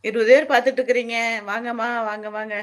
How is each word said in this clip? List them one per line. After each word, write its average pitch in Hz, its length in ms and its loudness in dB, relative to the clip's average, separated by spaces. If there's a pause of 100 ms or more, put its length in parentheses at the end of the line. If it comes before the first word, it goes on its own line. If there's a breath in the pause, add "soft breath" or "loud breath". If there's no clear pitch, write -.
இருபது 220 260 2
பேர் 302 180 8
பார்த்துட்டு 247 300 2
இருக்கிறீங்க. 233 380 -2 (260)
வாங்கம்மா, 226 420 -6 (180)
வாங்க, 214 260 -8
வாங்க. 214 340 -8